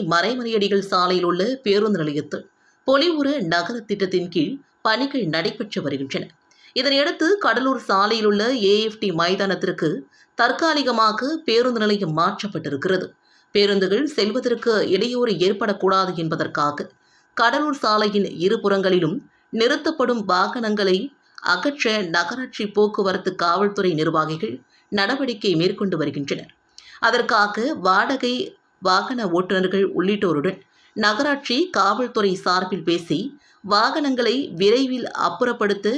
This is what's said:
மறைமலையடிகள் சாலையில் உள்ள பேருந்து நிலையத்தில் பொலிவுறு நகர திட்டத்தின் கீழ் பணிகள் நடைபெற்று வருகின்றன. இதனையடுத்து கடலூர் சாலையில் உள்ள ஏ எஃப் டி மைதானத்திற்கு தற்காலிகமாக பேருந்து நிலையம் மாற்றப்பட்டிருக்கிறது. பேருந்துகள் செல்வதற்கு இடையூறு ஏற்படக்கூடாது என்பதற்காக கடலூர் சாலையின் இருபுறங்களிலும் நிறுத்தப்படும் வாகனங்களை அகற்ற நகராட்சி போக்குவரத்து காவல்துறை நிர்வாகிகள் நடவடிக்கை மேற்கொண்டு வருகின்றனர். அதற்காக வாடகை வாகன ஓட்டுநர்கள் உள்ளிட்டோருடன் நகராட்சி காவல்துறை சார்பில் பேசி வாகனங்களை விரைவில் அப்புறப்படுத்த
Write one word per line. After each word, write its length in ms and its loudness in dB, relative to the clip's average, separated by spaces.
மறைமலையடிகள் 800 0
சாலையில் 440 0
உள்ள 160 0
பேருந்து 360 2
நிலையத்தில் 460 -4
பொலிவுறு 460 2
நகர 340 -2
திட்டத்தின் 500 -2
கீழ் 240 -2
பணிகள் 440 0
நடைபெற்று 560 -4
வருகின்றன. 440 -6
இதனையடுத்து 640 2
கடலூர் 440 0
சாலையில் 460 2
உள்ள 160 2
ஏ 140 4
எஃப் 160 -4
டி 120 -2
மைதானத்திற்கு 800 0
தற்காலிகமாக 920 2
பேருந்து 360 2
நிலையம் 380 0
மாற்றப்பட்டிருக்கிறது. 920 -2
பேருந்துகள் 520 2
செல்வதற்கு 680 0
இடையூறு 500 0
ஏற்படக்கூடாது 760 2
என்பதற்காக 720 -2
கடலூர் 400 2
சாலையின் 480 2
இருபுறங்களிலும் 760 2
நிறுத்தப்படும் 720 0
வாகனங்களை 720 0
அகற்ற 500 0
நகராட்சி 600 -4
போக்குவரத்து 680 0
காவல்துறை 580 0
நிர்வாகிகள் 600 -2
நடவடிக்கை 640 0
மேற்கொண்டு 420 0
வருகின்றனர். 540 -6
அதற்காக 680 2
வாடகை 600 2
வாகன 460 0
ஓட்டுநர்கள் 680 0
உள்ளிட்டோருடன் 680 0
நகராட்சி 640 0
காவல்துறை 680 0
சார்பில் 500 -2
பேசி 340 0
வாகனங்களை 720 0
விரைவில் 540 2
அப்புறப்படுத்த 760 0